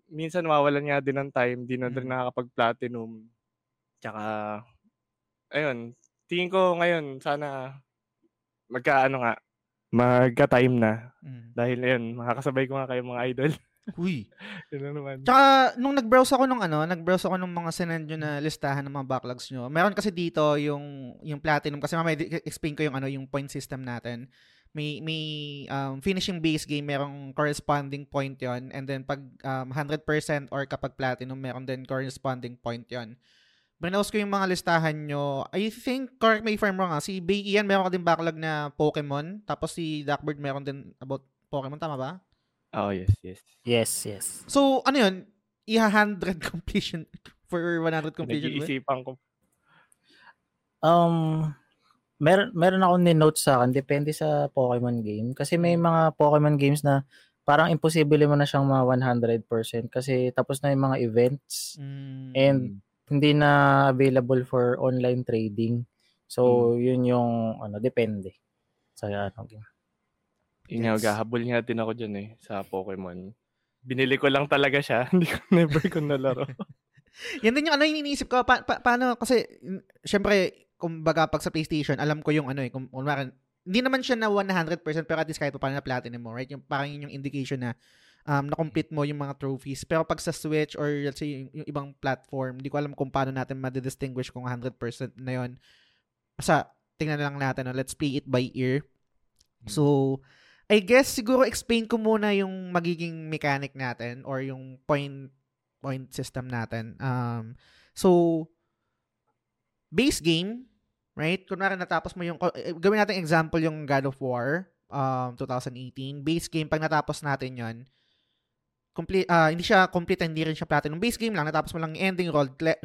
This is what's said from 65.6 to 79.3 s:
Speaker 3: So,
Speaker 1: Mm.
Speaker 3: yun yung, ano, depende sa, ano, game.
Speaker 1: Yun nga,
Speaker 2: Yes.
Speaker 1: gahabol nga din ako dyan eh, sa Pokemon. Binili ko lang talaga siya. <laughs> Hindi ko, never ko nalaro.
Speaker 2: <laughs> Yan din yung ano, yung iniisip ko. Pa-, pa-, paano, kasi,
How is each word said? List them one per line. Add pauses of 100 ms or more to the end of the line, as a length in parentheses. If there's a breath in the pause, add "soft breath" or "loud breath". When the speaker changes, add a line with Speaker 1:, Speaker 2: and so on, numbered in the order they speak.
Speaker 3:
So, (240)
Speaker 1:
Mm.
Speaker 3:
yun
yung, (280)
ano,
depende (560)
sa,
ano,
game. (1040)
Speaker 1:
Yun
nga,
Speaker 2:
Yes.
Speaker 1:
gahabol
nga
din
ako
dyan
eh, (100)
sa
Pokemon. (480)
Binili
ko
lang
talaga
siya.
<laughs>
Hindi
ko, (120)
never
ko
nalaro.
Speaker 2:
<laughs>
Yan
din
yung
ano,
yung
iniisip
ko.
Pa-,
pa-,
paano,
kasi, (160)